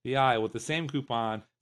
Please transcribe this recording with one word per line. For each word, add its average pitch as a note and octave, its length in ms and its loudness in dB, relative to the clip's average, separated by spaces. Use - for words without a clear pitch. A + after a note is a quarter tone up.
the B2+ 100 -2
aisle B2+ 260 4
with A2 120 -2
the A#2 60 -4
same D#3+ 280 -4
coupon A#2 560 -2